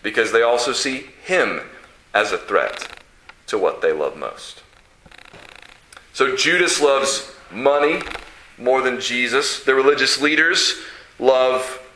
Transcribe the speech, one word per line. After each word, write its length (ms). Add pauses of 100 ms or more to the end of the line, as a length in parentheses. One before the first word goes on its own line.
because 280
they 120
also 300
see 360 (140)
him 380 (520)
as 180
a 60
threat 500 (600)
to 100
what 240
they 100
love 240
most. 480 (1500)
So 240
Judas 420
loves 500 (220)
money 500 (560)
more 240
than 200
Jesus. 600
The 120
religious 460
leaders 580 (400)
love 600 (160)